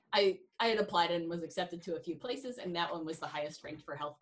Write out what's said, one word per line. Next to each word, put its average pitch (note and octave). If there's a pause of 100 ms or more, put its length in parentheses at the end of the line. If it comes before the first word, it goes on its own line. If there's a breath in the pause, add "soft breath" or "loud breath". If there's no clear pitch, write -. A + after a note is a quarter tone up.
(140)
I, G3+ (200)
I A#3
had A3
applied F3
and E3+
was E3+
accepted F3
to F3
a D#3
few D#3+
places, B3
and F#3
that E3+
one D#3+
was D#3+
the D3
highest D3+
ranked D#3
for D3
health D3